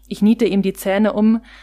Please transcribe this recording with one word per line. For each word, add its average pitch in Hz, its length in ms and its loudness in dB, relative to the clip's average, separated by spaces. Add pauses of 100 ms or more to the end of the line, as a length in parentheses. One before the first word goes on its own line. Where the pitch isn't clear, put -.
Ich 202 160 -8
niete 226 220 2
ihm 190 180 0
die 185 100 -4
Zähne 202 400 -2
um, 220 280 0 (220)